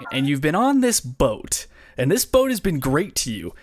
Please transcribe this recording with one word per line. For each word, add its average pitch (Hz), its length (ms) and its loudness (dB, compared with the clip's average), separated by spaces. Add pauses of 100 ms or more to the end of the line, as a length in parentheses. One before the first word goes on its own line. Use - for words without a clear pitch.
(120)
And 135 160 0
you've 143 120 0
been 151 140 0
on 262 260 2
this 240 200 2
boat, - 640 -2 (320)
and 127 100 0
this 226 160 2
boat 262 260 2
has 226 100 -4
been 170 180 -2
great 135 380 -2
to - 160 -4
you. 87 200 -8 (100)